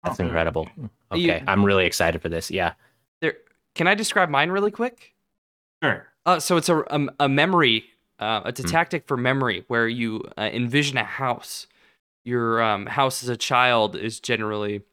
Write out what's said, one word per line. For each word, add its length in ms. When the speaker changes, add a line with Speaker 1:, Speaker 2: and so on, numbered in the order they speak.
Speaker 1:
That's 160
Speaker 2:
Oh, 60
Speaker 1:
incredible. 520
Speaker 3:
You 120
Speaker 1:
Okay, 160
I'm 180
really 200
excited 360
for 80
this. 220
Yeah. 220
Speaker 3:
There, 140
can 120
I 80
describe 340
mine 200
really 220
quick? 420
Speaker 2:
Sure. 240
Speaker 3:
Uh, 140
so 160
it's 140
a, 100
a, 180
a 80
memory, 560
uh, 280
it's 160
a 20
Speaker 1:
Hmm. 60
Speaker 3:
tactic 400
for 80
memory 500
where 220
you, 340
uh, 160
envision 440
a 60
house. 640
Your, 380
um, 240
house 380
as 60
a 60
child 600
is 240
generally 720